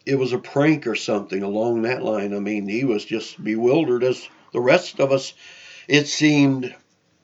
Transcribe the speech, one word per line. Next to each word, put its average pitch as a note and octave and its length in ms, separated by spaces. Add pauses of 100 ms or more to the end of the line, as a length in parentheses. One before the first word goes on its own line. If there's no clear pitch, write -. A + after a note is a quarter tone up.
it C3+ 80
was B2+ 180
a B2 60
prank D3 480
or A2 80
something G2+ 480
along A2 400
that B2 200
line. G2+ 320
I G2+ 40
mean, G2+ 280
he A2 180
was G#2+ 200
just - 400
bewildered B2 580
as B2+ 240 (280)
the B2 80
rest C#3+ 360
of C3+ 140
us. C3+ 220 (540)
It D3 200
seemed, C#3 680 (500)